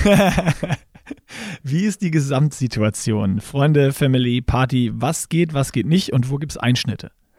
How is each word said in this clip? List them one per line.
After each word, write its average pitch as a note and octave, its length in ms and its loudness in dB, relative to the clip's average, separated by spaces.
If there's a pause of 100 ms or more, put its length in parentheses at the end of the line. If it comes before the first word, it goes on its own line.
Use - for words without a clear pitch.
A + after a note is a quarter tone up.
<laughs> F#3+ 1600 0
Wie D#3 220 -2
ist G#3 160 -2
die F3 100 -2
Gesamtsituation? A#2 1300 0
Freunde, C#3 520 2
Family, B2+ 480 2
Party, B2 520 0
was B2 360 -4
geht, E3 240 0
was C#3 180 -2
geht B2+ 140 -2
nicht F3 280 2
und B2+ 160 0
wo C#3+ 80 -4
gibt's D3 200 -8
Einschnitte? A#2+ 540 -2 (280)